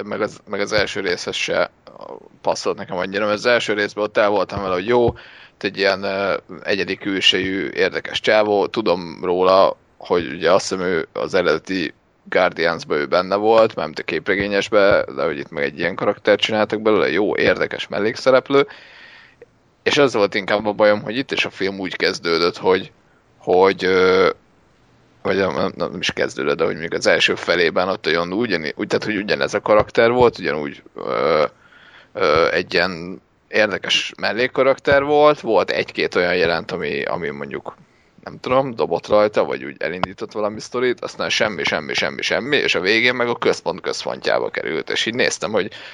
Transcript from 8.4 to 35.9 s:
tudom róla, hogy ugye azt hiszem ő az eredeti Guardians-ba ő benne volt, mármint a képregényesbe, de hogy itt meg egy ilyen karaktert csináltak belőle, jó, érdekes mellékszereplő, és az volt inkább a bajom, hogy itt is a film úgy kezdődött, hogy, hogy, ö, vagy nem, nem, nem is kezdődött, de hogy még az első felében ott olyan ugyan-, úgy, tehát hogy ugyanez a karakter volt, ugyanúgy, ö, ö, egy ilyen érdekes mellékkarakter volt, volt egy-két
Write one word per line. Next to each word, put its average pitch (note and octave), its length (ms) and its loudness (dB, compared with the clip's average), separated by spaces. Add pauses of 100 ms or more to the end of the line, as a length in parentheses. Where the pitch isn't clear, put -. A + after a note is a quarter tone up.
tudom F2 560 -2
róla, F#2 540 4 (200)
hogy F2 300 -2
ugye E2 260 0
azt F#2+ 160 4
hiszem F#2 160 -4
ő F2+ 280 0
az C2 220 -4
eredeti F2 600 0 (340)
Guardians-ba E2+ 680 0
ő D2 100 0
benne F2+ 300 0
volt, A2 380 4
mármint D#2 240 -8
a - 40 -4
képregényesbe, G2 1000 0 (120)
de C#2 80 -2
hogy D2+ 140 -2
itt - 120 -10
meg D#2 140 -6
egy D2 140 -6
ilyen F2 160 -2
karaktert G#2 460 0
csináltak G#2+ 420 0
belőle, G2+ 280 2
jó, F#2 260 0
érdekes - 520 0
mellékszereplő, C3 800 2 (1160)
és - 160 0
az C#3 160 4
volt G2+ 200 0
inkább G#2 320 -2
a G#2 60 0
bajom, G#2 300 4
hogy A2 140 -6
itt C3+ 160 -6
is - 120 0
a F#2+ 60 -6
film G2 280 -4
úgy F#2 180 -6
kezdődött, E2+ 600 0
hogy, F#2+ 360 0 (460)
hogy, F#2 460 2
ö, F#2 440 4 (920)
vagy G2 140 -2
nem, F#2 180 0
nem, E2 220 -2
nem E2 240 -6
is - 120 -4
kezdődött, C#2 440 -2
de D#2+ 80 0
hogy F#2+ 140 -2
még E2 160 -8
az F#2 120 -4
első F#2+ 280 2
felében F2 540 0
ott F#2 180 -4
olyan E2+ 260 0
ugyan-, F#2 440 -2
úgy, G#2 100 -4
tehát - 180 -2
hogy G#2+ 120 -4
ugyanez E2 380 0
a G#2 60 -2
karakter A2+ 500 4
volt, A#2+ 280 4
ugyanúgy, D2 440 -4 (140)
ö, B1+ 480 2 (680)
ö, D#2+ 400 2
egy F2+ 220 -2
ilyen F2 460 -2 (280)
érdekes G2+ 720 0
mellékkarakter B2+ 840 2
volt, D3 360 4
volt F#2+ 300 2
egy-két - 440 -2